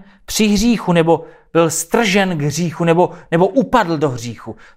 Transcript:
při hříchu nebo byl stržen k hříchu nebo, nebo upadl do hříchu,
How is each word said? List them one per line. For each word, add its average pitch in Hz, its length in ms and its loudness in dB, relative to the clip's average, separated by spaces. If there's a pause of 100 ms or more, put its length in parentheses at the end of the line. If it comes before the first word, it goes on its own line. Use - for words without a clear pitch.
(240)
při - 220 -2
hříchu 208 460 0
nebo 160 320 2 (280)
byl 165 180 2
stržen 190 680 0
k 143 40 -6
hříchu 156 420 -4
nebo, 165 260 2 (200)
nebo 170 180 2
upadl 190 500 0
do 147 100 0
hříchu, 117 480 -10 (200)